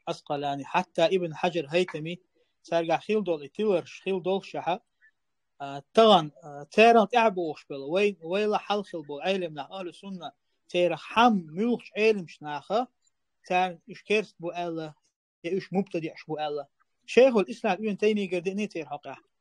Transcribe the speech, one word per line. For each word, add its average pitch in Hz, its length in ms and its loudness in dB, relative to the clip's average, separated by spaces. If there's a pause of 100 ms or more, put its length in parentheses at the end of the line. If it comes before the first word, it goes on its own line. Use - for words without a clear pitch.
Аскалани, 143 600 -6
хатта 175 460 0
Ибн 175 220 -2
Хаджар 165 340 -4
Хайтами, 165 540 -4 (420)
царга 165 360 -2
Хилдол 180 440 -2
и 139 60 -16
Тилар, 208 380 0
Хилдол 190 560 -4
Шаха. 165 380 -6 (840)
А, 139 200 -10 (100)
таган, 196 400 6 (100)
а, 143 240 -16
царан 226 460 6
Иабуш 185 560 0
был, 139 260 -8
вей-, 202 280 0
вейла 202 360 -2
Халхил 196 440 -6
был, 143 180 -10
Айлм 180 320 -2
на 143 140 -12
Ахлю 185 260 -12
Сунна, 185 400 -14 (360)
цар 175 280 2
Хам 214 560 2
Мюлш 226 420 -2
Айлм 208 340 2
Шнаха, 151 600 -4 (560)
цар 180 420 -2
Ишкерст 208 520 -4
был 170 140 -8
Элла, 165 420 -8 (480)
я 175 160 -4
Иш - 120 -10
Мубтадиш 170 560 -4
был 156 120 -8
Элла. 147 280 -6 (380)
Шейхул 233 380 6
Ислам 196 360 -2
Ибн 214 200 -4
Тайми 214 280 0
говорит, 180 280 -4
не 208 140 -4
цар 160 180 -8
Хака. 139 300 -12 (240)